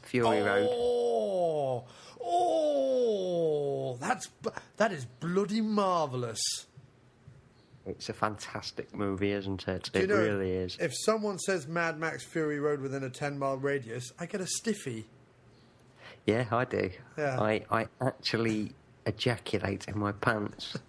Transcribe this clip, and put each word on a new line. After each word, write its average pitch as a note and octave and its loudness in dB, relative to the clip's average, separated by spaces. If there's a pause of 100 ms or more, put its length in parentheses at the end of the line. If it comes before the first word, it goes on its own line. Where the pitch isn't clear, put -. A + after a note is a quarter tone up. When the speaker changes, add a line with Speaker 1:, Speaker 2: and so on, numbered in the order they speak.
Speaker 1:
Fury A2+ 4
Road. G2+ 4
Speaker 2:
Oh, G3 2 (360)
oh, G#3+ 2
that's G3 0
b-, - -8 (260)
that G#3+ 4
is C3+ -6
bloody G3 0
marvellous. E3 2 (1400)
Speaker 1:
It's - -8
a G#2+ -4
fantastic - -4
movie, G2+ 0
isn't G2 -4
it? F#2 -4
Speaker 2:
Do F#2+ 2
you F#3+ 4
Speaker 1:
It F#3 2
Speaker 2:
know, G#3 4
Speaker 1:
really G2+ 2
is. F#2 -2
Speaker 2:
if D#3+ -2
someone G#3 0
says E3+ -2
Mad E3 0
Max D#3 -4
Fury D3+ -2
Road D3 0
within C3+ -4
a C3 -4
ten C#3+ -4
mile C3+ 0
radius, B2+ -2
I F3 -6
get F#3 -4
a F3 -4
stiffy. B2+ -2 (1200)
Speaker 1:
Yeah, A#2 2
I B2 2
do. G2 0 (280)
Speaker 2:
Yeah. C#3+ 0
Speaker 1:
I, G#2+ 2
I A2+ 2 (120)
actually A2 0 (340)
ejaculate G2 -2
in G#2 -4
my G2+ 0
pants. - -2 (120)